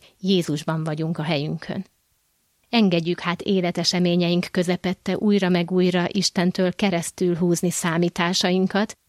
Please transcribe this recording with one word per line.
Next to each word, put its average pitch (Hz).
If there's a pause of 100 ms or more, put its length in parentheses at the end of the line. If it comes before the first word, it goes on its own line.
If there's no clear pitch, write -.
(200)
Jézusban 160
vagyunk 160
a 151
helyünkön. 156 (840)
Engedjük 175
hát 175
életeseményeink 175
közepette 180
újra 202
meg 175
újra 180
Istentől 180
keresztül 175
húzni 175
számításainkat 180 (120)